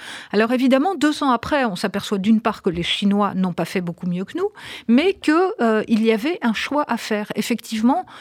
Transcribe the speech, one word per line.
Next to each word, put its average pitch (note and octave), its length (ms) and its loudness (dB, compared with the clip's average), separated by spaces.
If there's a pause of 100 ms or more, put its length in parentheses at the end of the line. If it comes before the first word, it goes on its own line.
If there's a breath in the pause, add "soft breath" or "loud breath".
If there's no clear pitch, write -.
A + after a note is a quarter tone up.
(320 loud breath)
Alors A3+ 200 2
évidemment, C4+ 420 2
deux D4 280 0
ans C4+ 100 4
après, C4 340 0
on F#3 100 -4
s'aperçoit G3+ 400 -4
d'une G#3+ 240 4
part - 220 -2
que G3 80 0
les E3+ 120 -2
Chinois G3+ 520 0
n'ont F#3 180 0
pas E3+ 140 -4
fait F3+ 160 -4
beaucoup E3+ 240 -8
mieux F3+ 180 -2
que - 140 -8
nous, G4+ 100 0 (400 loud breath)
mais D4+ 240 4
que, F4+ 400 2 (100)
euh, A3 240 2
il A3 160 2
y A3+ 100 4
avait C#4 280 0
un A3+ 140 0
choix D4 360 -2
à A#3 60 -2
faire. G#3 380 -4
Effectivement, A#3+ 720 -2 (140 loud breath)